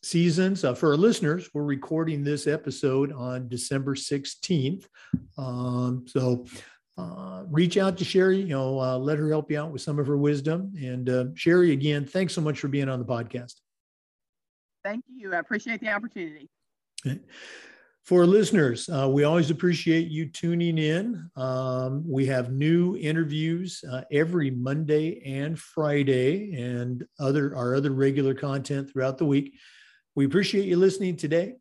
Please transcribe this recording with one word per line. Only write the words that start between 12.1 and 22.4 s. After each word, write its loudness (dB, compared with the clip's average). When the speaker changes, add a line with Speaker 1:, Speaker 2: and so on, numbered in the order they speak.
Speaker 1:
so -2
much -2
for -4
being 0
on -4
the -4
podcast. -6
Speaker 2:
Thank -6
you. -10
I 0
appreciate -6
the -4
opportunity. -8
Speaker 1:
Okay. -4
For 8
listeners, 4
uh, 0
we 4
always 4
appreciate 2
you -6
tuning 0
in. -2
Um, -4
we 0
have 0